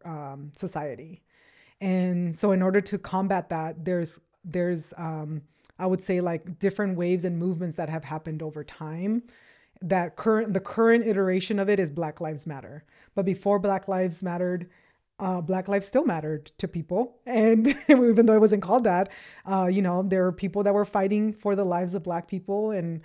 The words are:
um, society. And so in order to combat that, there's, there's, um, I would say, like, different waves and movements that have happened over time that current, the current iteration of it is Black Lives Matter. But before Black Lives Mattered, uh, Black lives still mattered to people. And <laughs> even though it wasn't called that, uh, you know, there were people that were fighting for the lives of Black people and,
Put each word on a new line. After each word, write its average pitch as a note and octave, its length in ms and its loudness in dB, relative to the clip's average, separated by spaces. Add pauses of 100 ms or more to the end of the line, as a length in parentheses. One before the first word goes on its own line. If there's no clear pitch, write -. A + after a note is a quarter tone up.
um, C#3+ 500 -12
society. D3+ 640 -10 (600)
And F3+ 520 0
so G3+ 180 0
in F#3 100 2
order F#3+ 200 2
to G3+ 160 -4
combat F#3+ 520 -2
that, D#3+ 340 -6
there's, F3 360 -4 (260)
there's, F3 520 -4
um, D#3 440 -8 (360)
I F#3 80 -4
would F#3 160 0
say, F3+ 200 0
like, E3+ 380 -4
different F#3+ 380 0
waves F3 280 0
and F3 120 -2
movements E3+ 400 -2
that D#3 120 -4
have D#3+ 160 -6
happened D#3 360 -8
over D3+ 220 -10
time F3+ 600 -6 (580)
that F3 360 -2
current, A3 360 0
the F#3+ 60 0
current A3+ 480 2
iteration F#3+ 500 0
of G3 120 0
it G3+ 100 4
is E3+ 100 0
Black D3+ 300 -6
Lives D#3 260 -8
Matter. C#3 380 -14 (320)
But G3 100 0
before G3 340 2
Black F#3+ 280 -2
Lives F#3 340 -2
Mattered, F3+ 480 -4 (500)
uh, F#3 220 -2
Black F#3 280 -2
lives G3 180 0
still B3+ 180 2
mattered D#3 400 -2 (120)
to F#3 100 -6
people. F3+ 580 -4
And A3+ 420 4
<laughs> - 220 2
even A#3+ 360 8
though A3 80 8
it G#3+ 80 8
wasn't G#3 200 6
called A3 240 2
that, F#3 240 2 (360)
uh, F#3+ 260 0
you G3 100 2
know, F3+ 220 0
there F#3+ 200 2
were F3+ 100 2
people G3 300 -2
that G3+ 100 4
were G#3 120 2
fighting G#3 480 0
for G3+ 220 -2
the G3 100 2
lives F3+ 300 -2
of E3+ 80 -6
Black E3+ 240 -6
people G3 440 -4
and, E3+ 340 -4